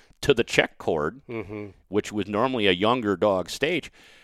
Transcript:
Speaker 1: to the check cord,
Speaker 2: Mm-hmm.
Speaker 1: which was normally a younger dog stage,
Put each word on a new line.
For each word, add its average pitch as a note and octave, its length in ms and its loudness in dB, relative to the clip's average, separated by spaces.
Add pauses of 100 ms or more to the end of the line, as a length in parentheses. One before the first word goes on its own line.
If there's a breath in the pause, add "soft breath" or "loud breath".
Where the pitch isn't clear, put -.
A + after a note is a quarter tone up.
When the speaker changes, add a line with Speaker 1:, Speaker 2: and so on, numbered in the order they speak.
(220 soft breath)
Speaker 1:
to C#3 140 2
the A2+ 80 2
check - 340 0
cord, F2 500 -2
Speaker 2:
Mm-hmm. G#2 420 -10 (180)
Speaker 1:
which G2+ 240 -2
was G#2 160 -4
normally G#2+ 400 2
a F#2+ 40 8
younger G#2 440 2
dog F#2 340 2
stage, D#3 420 -4 (320 soft breath)